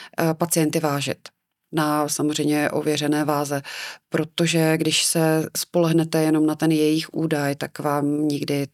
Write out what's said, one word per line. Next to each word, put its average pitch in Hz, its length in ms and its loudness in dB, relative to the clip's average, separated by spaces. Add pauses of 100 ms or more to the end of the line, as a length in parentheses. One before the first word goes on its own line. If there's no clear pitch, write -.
(200)
eh, 165 140 2
pacienty 160 460 0
vážit 143 380 -2 (540)
na 151 380 0
samozřejmě 147 600 0
ověřené 151 560 0
váze, 143 360 -2 (480)
protože 160 680 2
když 156 280 0
se 160 520 2
spolehnete 160 640 2
jenom 156 240 2
na 156 100 0
ten 160 160 0
jejich 156 420 0
údaj, 151 420 -2
tak 143 240 -8
vám 147 480 0
nikdy 143 460 -2